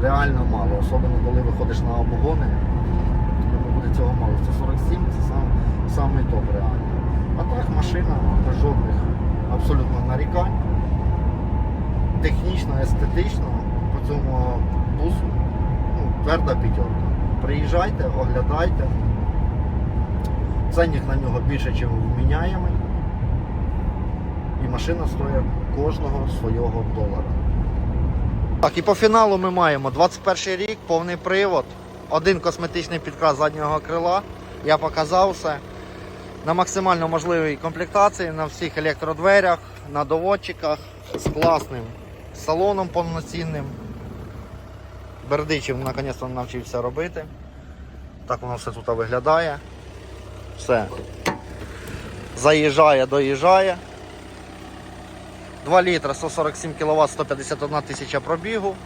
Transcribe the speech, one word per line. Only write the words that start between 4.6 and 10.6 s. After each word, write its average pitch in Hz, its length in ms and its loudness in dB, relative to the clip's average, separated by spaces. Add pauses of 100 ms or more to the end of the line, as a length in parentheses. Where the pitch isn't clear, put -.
сім - 160 2 (120)
це - 100 2
сам, - 160 0 (520)
самий - 280 2
топ - 200 2 (100)
реально. - 260 2 (600)
А - 160 0
так 240 200 0
машина - 400 2 (320)
без - 100 2
жодних - 380 4 (580)
абсолютно - 540 2
нарікань. 156 520 2 (1600)